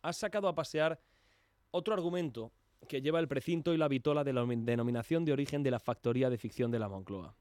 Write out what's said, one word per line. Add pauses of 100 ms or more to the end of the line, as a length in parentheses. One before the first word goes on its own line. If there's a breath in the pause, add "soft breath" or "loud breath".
ha
sacado
a
pasear (720 soft breath)
otro
argumento (340)
que
lleva
el
precinto
y
la
vitola
de
la
denominación
de
origen
de
la
factoría
de
ficción
de
la
Moncloa.